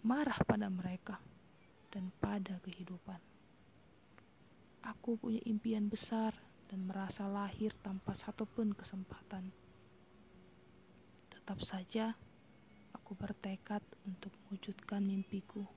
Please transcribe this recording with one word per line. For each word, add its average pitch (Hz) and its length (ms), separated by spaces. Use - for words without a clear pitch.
marah 220 400
pada 208 240
mereka 185 560
dan 185 240
pada 202 480
kehidupan. 180 560
Aku 226 320
punya 226 320
impian 214 400
besar 220 480
dan 185 240
merasa 196 400
lahir 202 400
tanpa 190 320
satupun 214 560
kesempatan. - 800
Tetap - 360
saja, 220 480
aku - 240
bertekad 202 640
untuk 190 240
mewujudkan 202 560
mimpiku. 196 640